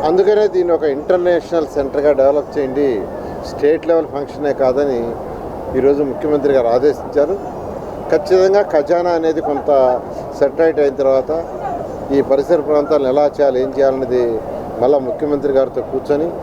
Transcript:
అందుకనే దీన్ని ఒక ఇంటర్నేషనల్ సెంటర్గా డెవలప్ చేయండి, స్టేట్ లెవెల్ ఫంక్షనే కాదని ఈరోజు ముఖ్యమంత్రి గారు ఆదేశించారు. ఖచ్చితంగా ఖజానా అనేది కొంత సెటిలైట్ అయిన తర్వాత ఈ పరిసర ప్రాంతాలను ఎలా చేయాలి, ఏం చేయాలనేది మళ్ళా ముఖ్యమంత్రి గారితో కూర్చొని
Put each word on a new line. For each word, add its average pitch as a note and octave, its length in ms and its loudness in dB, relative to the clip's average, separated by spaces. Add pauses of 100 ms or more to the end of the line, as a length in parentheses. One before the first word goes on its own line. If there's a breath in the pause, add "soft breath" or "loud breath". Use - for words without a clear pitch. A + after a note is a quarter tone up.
అందుకనే G3 420 4
దీన్ని F3 260 2
ఒక D3+ 80 0
ఇంటర్నేషనల్ E3 840 0
సెంటర్గా C#3+ 460 0
డెవలప్ C#3 460 2
చేయండి, C3 460 0 (440 loud breath)
స్టేట్ D#3 380 0
లెవెల్ E3 200 2
ఫంక్షనే C#3 460 -4
కాదని B2+ 640 0 (640)
ఈరోజు C#3 240 4
ముఖ్యమంత్రి C#3+ 500 0
గారు B2 140 4
ఆదేశించారు. C#3+ 720 0 (720)
ఖచ్చితంగా F#3 520 4
ఖజానా E3+ 480 0
అనేది E3 300 0
కొంత C3+ 600 2 (380 loud breath)
సెటిలైట్ D3 420 2
అయిన C#3 140 2
తర్వాత C3+ 500 0 (680)
ఈ C#3 100 4
పరిసర C#3+ 380 2
ప్రాంతాలను C#3+ 480 0
ఎలా D3 180 2
చేయాలి, C#3 360 0
ఏం C3+ 160 -4
చేయాలనేది B2 600 0 (400)
మళ్ళా C#3 180 4
ముఖ్యమంత్రి C#3 540 -2
గారితో C3 300 0
కూర్చొని C#3+ 480 -2 (120)